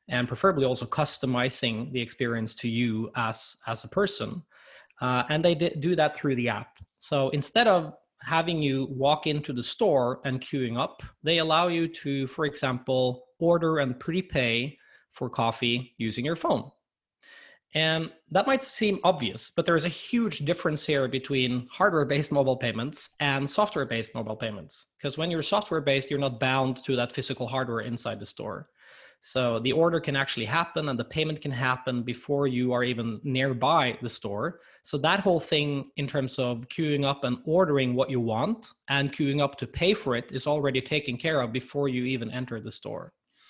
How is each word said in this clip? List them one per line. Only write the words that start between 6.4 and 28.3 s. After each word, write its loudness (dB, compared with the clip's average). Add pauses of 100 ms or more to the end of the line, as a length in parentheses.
app. -6 (220)
So 0
instead 2
of 4 (260)
having 0
you 2
walk 2
into -2
the -4
store 2
and -2
queuing -2
up, -4 (220)
they 4
allow 4
you 0
to, -4
for -4
example, 0 (160)
order 4
and 0
prepay 0 (320)
for -8
coffee 0
using -4
your -2
phone. -2 (1040)
And 0 (180)
that 4
might 4
seem 0
obvious, 2
but 0
there 4
is 2
a -2
huge -2
difference 0
here 2
between 0
hardware-based 2
mobile 4
payments -4
and 2
software-based 0
mobile -6
payments. -8 (160)
'Cause -6
when -2
you're 0
software-based, 0
you're 0
not -2
bound 2
to 0
that 0
physical -4
hardware -2
inside -6
the -12
store. -8 (540)